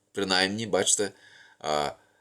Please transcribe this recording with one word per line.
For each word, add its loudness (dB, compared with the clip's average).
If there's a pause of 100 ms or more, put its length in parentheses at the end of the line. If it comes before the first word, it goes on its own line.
(120)
принаймні, 0
бачите, 0 (460)
а, -2 (280)